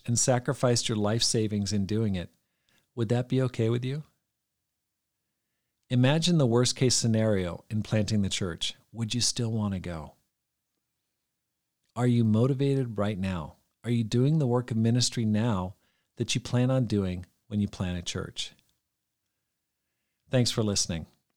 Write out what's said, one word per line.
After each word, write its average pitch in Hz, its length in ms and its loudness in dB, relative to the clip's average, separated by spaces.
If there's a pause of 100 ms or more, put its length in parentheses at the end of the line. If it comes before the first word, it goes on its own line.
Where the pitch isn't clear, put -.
and 120 120 0
sacrificed 123 720 2
your 113 80 -2
life 107 280 0
savings 104 480 0
in 101 140 0
doing 107 280 0
it, 87 160 -6 (640)
would 117 140 -2
that 123 200 0
be 131 140 0
okay 120 260 0
with 120 160 -2
you? 143 200 -8 (1900)
Imagine 156 480 4
the 139 80 4
worst-case 120 480 2
scenario 110 760 0
in 110 140 -4
planting 107 400 0
the 95 60 0
church. 87 460 -4 (180)
Would 110 200 -6
you 120 80 -2
still 117 300 -2
want 107 240 -2
to 92 60 -6
go? 82 340 -10 (1800)
Are 123 100 2
you 120 180 4
motivated 131 720 2
right 104 220 -2
now? 87 380 -4 (260)
Are 113 80 -4
you 117 140 0
doing 127 340 2
the 147 80 0
work 123 240 0
of 113 60 -2
ministry 117 480 2
now 107 500 0 (420)
that - 180 -4
you 127 60 -2
plan 127 300 0
on 131 160 2
doing 95 400 -2 (220)
when 104 120 -2
you 101 80 2
plant 90 300 -4
a 85 40 -8
church? - 500 -8 (1800)
Thanks 123 200 2
for 117 120 0
listening. 98 440 -2 (300)